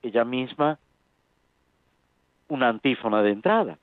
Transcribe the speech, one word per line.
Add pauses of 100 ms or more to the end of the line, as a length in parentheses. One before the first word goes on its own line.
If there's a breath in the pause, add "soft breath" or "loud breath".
ella
misma (1700)
una
antífona
de
entrada.